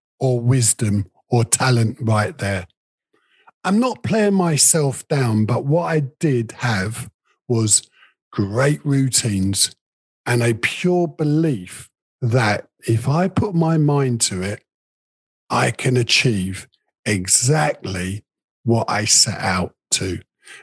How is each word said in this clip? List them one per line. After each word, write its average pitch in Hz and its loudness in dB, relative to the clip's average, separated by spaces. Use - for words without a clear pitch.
or 127 2
wisdom 113 0
or 117 2
talent 117 0
right 107 0
there. 98 -4
I'm 196 2
not 240 -2
playing 208 2
myself 160 2
down, 113 2
but 120 -2
what 160 2
I 160 0
did 120 0
have 110 -4
was 110 0
great 123 0
routines 117 0
and 120 0
a 117 2
pure 175 -2
belief 147 -2
that 110 0
if 113 0
I 170 2
put 190 -2
my 165 2
mind 139 2
to 92 -2
it, 104 -6
I 123 0
can 127 -2
achieve 101 0
exactly 101 -2
what 113 2
I 107 -2
set - 2
out 92 -4
to. 92 -2